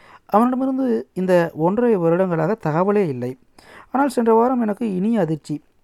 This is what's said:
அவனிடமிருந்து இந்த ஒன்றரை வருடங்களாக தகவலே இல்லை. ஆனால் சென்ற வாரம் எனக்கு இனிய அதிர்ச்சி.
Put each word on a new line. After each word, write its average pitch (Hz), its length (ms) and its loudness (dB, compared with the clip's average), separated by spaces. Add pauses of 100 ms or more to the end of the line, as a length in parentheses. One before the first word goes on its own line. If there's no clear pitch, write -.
(260)
அவனிடமிருந்து 254 880 0
இந்த 180 400 2
ஒன்றரை 208 420 0
வருடங்களாக 170 680 0
தகவலே 185 440 0
இல்லை. 127 300 -8 (520)
ஆனால் 277 180 0
சென்ற 226 260 2
வாரம் 240 260 2
எனக்கு 214 340 -4
இனிய 208 260 -2
அதிர்ச்சி. 156 420 -4 (200)